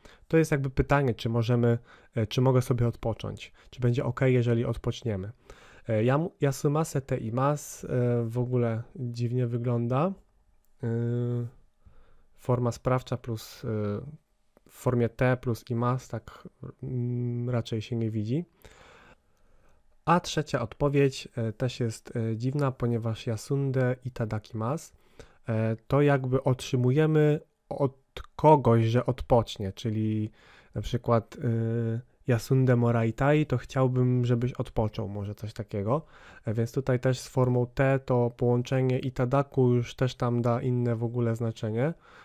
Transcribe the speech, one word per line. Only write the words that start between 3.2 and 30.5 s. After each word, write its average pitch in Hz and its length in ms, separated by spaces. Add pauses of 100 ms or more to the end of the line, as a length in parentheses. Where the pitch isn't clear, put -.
czy - 100
będzie 120 240
ok, 123 220
jeżeli 120 380
odpoczniemy. 113 680 (560)
E, 110 160
yam-, 143 240 (120)
yasumasete 143 760
imasu, 127 680
e, - 40 (340)
w 113 140
ogóle 120 440 (140)
dziwnie 120 500
wygląda. 120 680 (680)
E, 120 40 (1500)
forma 120 360
sprawcza 127 440
plus, - 480
e, 123 40 (1000)
w - 40
formie 120 360
te 127 280
plus 123 340
imasu, 123 400
tak, - 380 (340)
mm, 120 680
raczej 113 320
się - 140
nie 113 140
widzi. 113 340 (1600)
A 170 160
trzecia 143 420
odpowiedź, 139 720
e, 113 160
też - 280
jest, - 360
e, 113 200
dziwna, 131 360
ponieważ 117 540
yasunde 127 800
itadakimasu, 113 920 (540)
e, 110 280 (100)
to 139 160
jakby 131 420
otrzymujemy 147 960 (280)
od - 340 (340)
kogoś, 120 480
że 117 220
odpocznie, 110 640
czyli 110 580 (440)